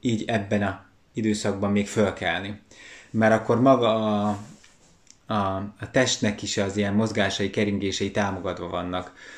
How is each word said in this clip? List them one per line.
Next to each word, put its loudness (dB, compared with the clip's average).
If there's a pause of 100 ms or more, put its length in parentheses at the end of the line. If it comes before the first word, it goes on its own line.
így 0
ebben 0
a -4 (280)
időszakban 0
még 0
fölkelni. -2 (500)
Mert 4
akkor 2
maga 6
a, 0 (880)
a, -2 (240)
a -10
testnek 0
is -6
az -2
ilyen 0
mozgásai, 0
keringései -2
támogatva -4
vannak. -6 (260)